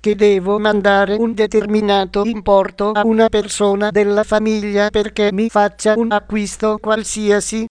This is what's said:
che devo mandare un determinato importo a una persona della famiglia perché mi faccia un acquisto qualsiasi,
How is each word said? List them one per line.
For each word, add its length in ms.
che 160
devo 420
mandare 560
un 180
determinato 920
importo 680
a 160
una 240
persona 600
della 340
famiglia 680
perché 420
mi 160
faccia 480
un 160
acquisto 680
qualsiasi, 920